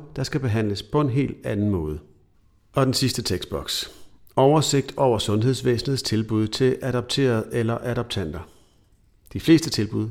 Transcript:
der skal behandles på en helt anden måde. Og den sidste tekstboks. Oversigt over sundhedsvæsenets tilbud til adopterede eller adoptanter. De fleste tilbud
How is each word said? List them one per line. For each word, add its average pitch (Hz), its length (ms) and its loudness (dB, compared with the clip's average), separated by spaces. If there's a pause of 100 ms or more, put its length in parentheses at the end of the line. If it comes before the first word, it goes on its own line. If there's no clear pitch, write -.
(160)
der - 80 -4
skal - 160 -4
behandles 110 440 -2
på - 180 0
en 139 80 2
helt 127 360 -2
anden 104 240 0
måde. 78 300 -2 (760)
Og 139 120 4
den 131 80 0
sidste 123 280 0
tekstboks. - 800 -6 (340)
Oversigt 139 640 4
over 127 200 4
sundhedsvæsenets 120 840 0
tilbud 110 440 0
til 127 340 2
adopterede 123 680 0
eller 117 260 0
adoptanter. 113 600 -4 (960)
De 101 60 -6
fleste 160 300 6
tilbud 107 420 -2